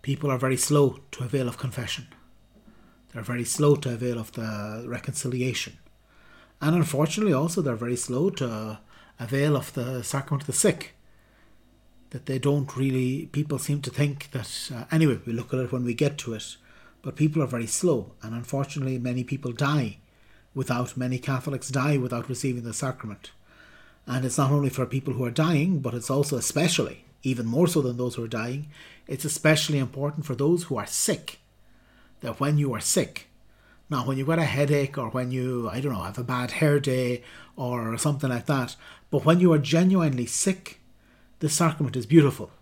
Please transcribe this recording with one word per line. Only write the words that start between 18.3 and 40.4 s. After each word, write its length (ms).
unfortunately 640
many 260
people 300
die 460
without, 440
many 200
Catholics 520
die 260
without 320
receiving 360
the 100
sacrament. 580
And 200
it's 120
not 140
only 180
for 160
people 280
who 100
are 80
dying, 480
but 140
it's 160
also 260
especially 680
even 220
more 220
so 140
than 160
those 180
who 80
are 40
dying, 400
it's 180
especially 540
important 460
for 100
those 280
who 140
are 80
sick, 540
that 180
when 180
you 160
are 60
sick, 500
not 180
when 100
you've 100
got 120
a 60
headache 520
or 120
when 220
you, 380
I 100
don't 140
know, 80
have 160
a 60
bad 280
hair 280
day 440
or 420
something 320
like 160
that, 300
but 140
when 140
you 140
are 60
genuinely 680
sick, 540